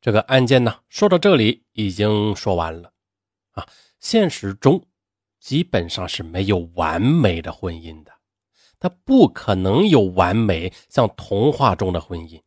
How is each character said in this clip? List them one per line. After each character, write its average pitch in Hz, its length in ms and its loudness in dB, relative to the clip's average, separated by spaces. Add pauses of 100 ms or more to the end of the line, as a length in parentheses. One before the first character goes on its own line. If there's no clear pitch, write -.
这 123 100 -2
个 104 120 2
案 131 240 2
件 127 180 4
呢， 110 240 -4
说 - 200 0
到 185 100 4
这 190 180 4
里 110 360 0
已 104 200 -4
经 104 420 0
说 95 200 -4
完 82 280 -4
了。 - 100 -20 (600)
啊， - 140 -14 (340)
现 214 300 0
实 98 240 -8
中 - 300 2 (540)
基 147 240 -4
本 87 280 -4
上 90 180 -10
是 - 140 -10
没 85 220 -6
有 90 300 -2
完 82 260 -2
美 110 420 2
的 82 100 -12
婚 87 220 -10
姻 82 280 -18
的， - 100 -20 (680)
它 180 80 -4
不 262 400 4
可 - 260 -2
能 98 320 2
有 160 140 4
完 92 340 0
美 92 380 0 (160)
像 117 280 0
童 113 360 -2
话 131 240 0
中 92 160 -2
的 85 80 -4
婚 87 180 -12
姻。 82 280 -18